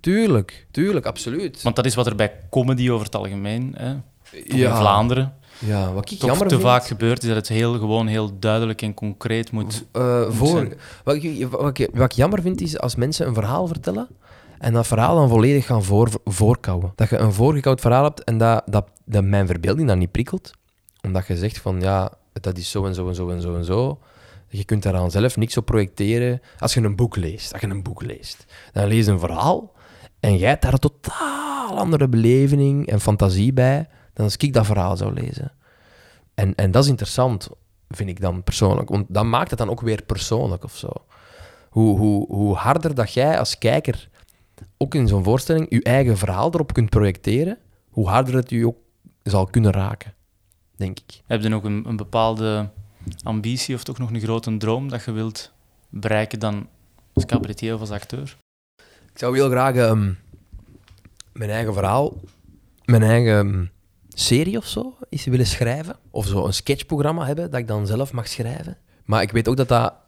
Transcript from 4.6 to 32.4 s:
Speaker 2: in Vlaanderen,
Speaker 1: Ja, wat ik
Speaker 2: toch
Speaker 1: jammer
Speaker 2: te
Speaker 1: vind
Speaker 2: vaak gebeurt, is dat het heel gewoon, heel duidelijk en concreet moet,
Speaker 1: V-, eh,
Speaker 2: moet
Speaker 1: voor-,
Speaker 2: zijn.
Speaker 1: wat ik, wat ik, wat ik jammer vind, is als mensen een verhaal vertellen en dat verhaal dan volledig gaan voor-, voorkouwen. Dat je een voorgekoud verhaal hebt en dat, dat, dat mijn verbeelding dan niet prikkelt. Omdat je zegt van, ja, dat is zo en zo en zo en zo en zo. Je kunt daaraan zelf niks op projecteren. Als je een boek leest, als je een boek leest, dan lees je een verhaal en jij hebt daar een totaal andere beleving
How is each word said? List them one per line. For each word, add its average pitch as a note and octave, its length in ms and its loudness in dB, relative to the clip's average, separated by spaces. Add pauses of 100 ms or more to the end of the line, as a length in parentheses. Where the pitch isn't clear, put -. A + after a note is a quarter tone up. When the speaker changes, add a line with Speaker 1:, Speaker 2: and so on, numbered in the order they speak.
Speaker 2:
in A#2 60 2
Vlaanderen, A2+ 580 4 (240)
Speaker 1:
Ja, G2+ 340 -2
wat G2+ 180 -6
ik G2+ 80 -10
Speaker 2:
toch A#2 100 0
Speaker 1:
jammer F3 200 2
Speaker 2:
te F3 60 4
Speaker 1:
vind - 140 4
Speaker 2:
vaak B2 180 4
gebeurt, A#2 360 -2
is A#2 60 -2
dat A2 80 2
het G#2+ 120 -4
heel A#2 300 0
gewoon, G#2+ 280 0
heel G#2+ 320 -2
duidelijk A2 440 0
en G#2+ 120 -6
concreet A2 560 -4
moet, G#2+ 240 -4 (180)
Speaker 1:
V-, - 40 -6
eh, B2 280 2
Speaker 2:
moet G#2+ 100 -2
Speaker 1:
voor-, A#2+ 140 4
Speaker 2:
zijn. D#3 260 0 (300)
Speaker 1:
wat C#3+ 100 2
ik, D3+ 340 -4
wat C3 300 -2
ik, B2 140 2
wat B2 180 2
ik - 60 -6
jammer F3+ 260 2
vind, F3+ 180 -2
is D#3+ 180 -6
als B2 160 -4
mensen C#3+ 320 -2
een B2 80 -2
verhaal A#2+ 320 -2
vertellen F#3 420 -6 (500)
en B2+ 140 -2
dat A#2 140 2
verhaal B2 300 2
dan D3 120 6
volledig B2 380 6
gaan A2+ 180 2
voor-, G#2 260 4 (140)
voorkouwen. F#2+ 680 0
Dat A2 140 0
je - 80 0
een G#2+ 160 4
voorgekoud C3 480 2
verhaal B2 240 4
hebt D3 200 -2
en A2+ 140 0
dat, A2+ 280 4
dat, G#2 220 0 (160)
dat G#2 200 2
mijn G2 220 2
verbeelding F2+ 420 0
dan F#2+ 100 4
niet F2+ 140 0
prikkelt. - 400 -4 (500)
Omdat F#2 240 -2
je F2+ 100 -2
zegt G2 220 -4
van, F#2 220 -4
ja, F#2+ 320 0 (200)
dat F#2 260 -6
is F2 120 -8
zo G2 160 -2
en F#2+ 80 -4
zo F2+ 140 -4
en F2+ 60 -4
zo F2 160 -6
en F2 100 -4
zo F2 160 -4
en E2+ 80 -4
zo. B2 340 -2 (500)
Je G2+ 160 -8
kunt G#2+ 180 -2
daaraan F2+ 280 0
zelf G#2 260 0
niks A2 200 -2
op A#2+ 100 -2
projecteren. A#2 760 0 (180)
Als - 160 -2
je B2+ 60 2
een G#2 160 0
boek A#2 200 0
leest, F2 360 -6
als - 80 -10
je G#2+ 80 -6
een G2 140 -6
boek - 200 -10
leest, - 420 -14 (280)
dan G2+ 140 0
lees A2 180 4
je G#2 60 4
een F#2+ 80 4
verhaal A#2 540 0 (480)
en G2+ 160 4
jij F#2+ 120 2
hebt C#3+ 140 2
daar B2+ 100 2
een C3 60 4
totaal C#4 1000 -4
andere E3 300 2
beleving C#3 800 4